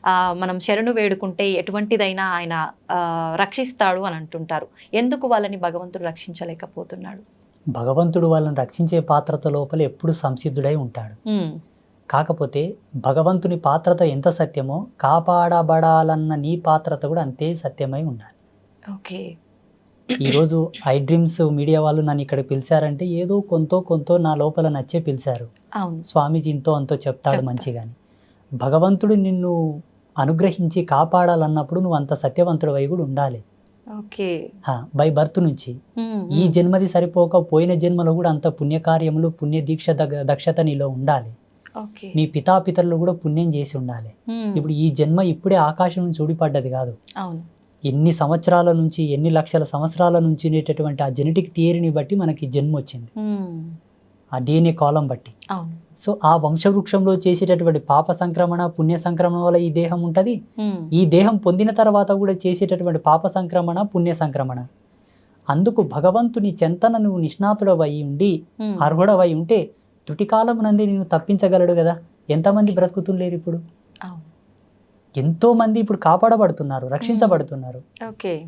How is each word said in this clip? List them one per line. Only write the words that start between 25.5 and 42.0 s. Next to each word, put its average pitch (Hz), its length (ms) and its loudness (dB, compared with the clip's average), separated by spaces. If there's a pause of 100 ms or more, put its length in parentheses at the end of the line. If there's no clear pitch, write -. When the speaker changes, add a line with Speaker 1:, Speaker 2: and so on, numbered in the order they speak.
Speaker 1:
అవును. 170 260 -6
Speaker 2:
స్వామీజీ 156 480 0
ఇంతో 147 220 -2
అంతో 143 220 -2
చెప్తాడు 139 420 -2
Speaker 1:
చెప్తా. 131 160 -2
Speaker 2:
మంచిగాని. 117 380 -8 (640)
భగవంతుడు 180 600 2
నిన్ను 180 680 0 (360)
అనుగ్రహించి 165 680 0
కాపాడాలన్నప్పుడు 160 960 2
నువ్వు 175 160 0
అంత 143 180 -2
సత్యవంతుడు 156 580 0
అయి 139 140 0
కూడా 170 180 -2
ఉండాలి. 135 400 -4 (540)
Speaker 1:
ఓకే. 190 520 -8 (180)
Speaker 2:
హా, 127 160 -6 (120)
by 151 120 4
birth 156 320 0
నుంచి. 135 360 -2 (220)
Speaker 1:
మ్మ్, 214 320 -6
Speaker 2:
ఈ 160 140 2
Speaker 1:
మ్మ్. 165 80 4
Speaker 2:
జన్మది 180 360 2
సరిపోక 175 640 2
పోయిన 170 220 2
జన్మలో 170 400 2
కూడా 170 160 0
అంత 151 160 -2
పుణ్యకార్యములు, 160 840 0
పుణ్య 156 320 -2
దీక్ష 156 300 -4
దగ-, 143 320 -2
దక్షత 143 380 0
నీలో 139 280 0
ఉండాలి. 131 420 -2 (500)
Speaker 1:
ఓకే. 196 360 -16